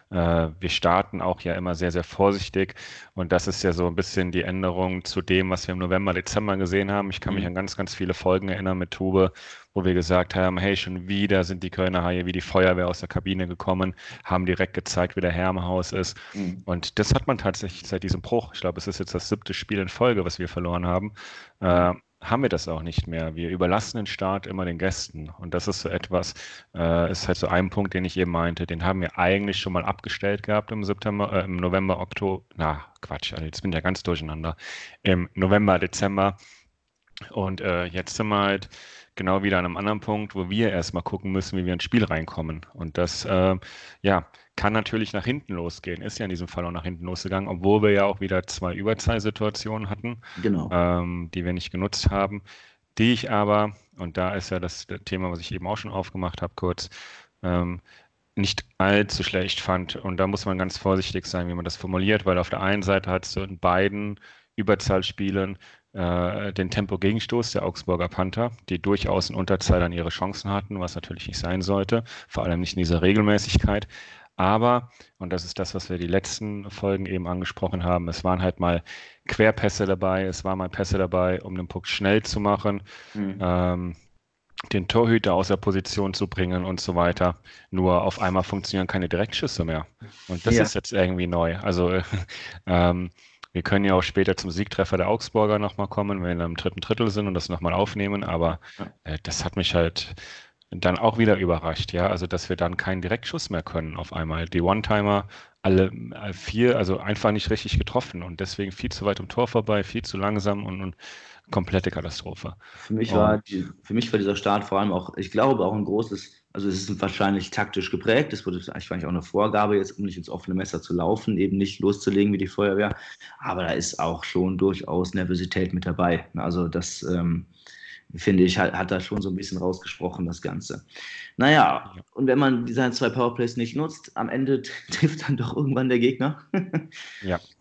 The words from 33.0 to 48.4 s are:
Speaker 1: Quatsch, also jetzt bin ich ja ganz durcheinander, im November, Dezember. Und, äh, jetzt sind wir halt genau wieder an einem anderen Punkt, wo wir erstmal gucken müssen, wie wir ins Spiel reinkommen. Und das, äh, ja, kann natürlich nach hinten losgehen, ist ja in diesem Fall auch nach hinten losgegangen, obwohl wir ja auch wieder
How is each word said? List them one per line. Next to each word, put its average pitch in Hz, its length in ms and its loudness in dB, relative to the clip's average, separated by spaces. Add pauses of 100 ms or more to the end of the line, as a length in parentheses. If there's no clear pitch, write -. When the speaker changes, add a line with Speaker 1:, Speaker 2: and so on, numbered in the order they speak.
Speaker 1:
Quatsch, - 300 -8
also 80 140 -8
jetzt 78 160 -10
bin 95 100 -2
ich 82 40 -2
ja 80 60 -2
ganz 92 220 0
durcheinander, 78 540 -4 (460)
im 90 300 4
November, 95 460 6
Dezember. 98 560 0 (960)
Und, 95 300 -4
äh, 90 240 0
jetzt 90 300 -6
sind 107 120 0
wir 104 120 4
halt 98 300 2 (460)
genau 95 280 2
wieder 95 160 4
an 90 60 0
einem 87 120 -4
anderen 104 220 0
Punkt, 104 360 -4
wo 92 140 -4
wir 107 220 2
erstmal 90 320 -2
gucken 95 280 -6
müssen, 95 260 -2
wie 90 80 -2
wir 90 80 0
ins 87 100 -4
Spiel 117 220 4
reinkommen. 80 680 -4
Und 82 240 -8
das, 87 280 -2
äh, 92 300 4 (460)
ja, 95 240 4 (300)
kann 107 180 2
natürlich 110 400 -2
nach 95 120 -4
hinten 117 280 -4
losgehen, 85 480 -8
ist - 180 -10
ja 113 60 -4
in 95 40 -4
diesem 87 180 -6
Fall 87 180 -6
auch 87 60 -6
nach 87 120 -6
hinten 87 220 -8
losgegangen, 95 440 -4
obwohl 98 320 4
wir 104 100 6
ja 98 140 6
auch 101 140 0
wieder 95 280 -2